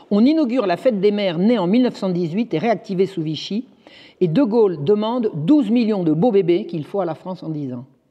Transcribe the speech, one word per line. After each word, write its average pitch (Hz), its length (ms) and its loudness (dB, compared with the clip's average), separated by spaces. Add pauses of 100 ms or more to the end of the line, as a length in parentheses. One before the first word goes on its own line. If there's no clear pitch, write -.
(120)
On 208 140 4
inaugure 262 420 0
la 175 100 0
fête 208 240 0
des 208 100 4
mères 196 280 -2
née 226 180 2
en 180 80 0
mille 226 180 2
neuf 233 120 0
cent 196 140 -4
dix-huit 175 440 -2
et 156 60 -2
réactivée 190 480 0
sous 170 140 -8
Vichy. 156 440 -6 (560)
Et 185 60 2
De 165 160 2
Gaulle 196 400 2
demande 214 500 0
douze 196 380 2
millions 214 320 2
de 156 100 2
beaux 196 180 2
bébés 190 340 2
qu'il 151 200 -8
faut 202 140 -6
à 180 60 -2
la 160 100 -6
France 180 260 -12
en 165 80 -10
dix 147 240 -8
ans. 123 120 -12 (260)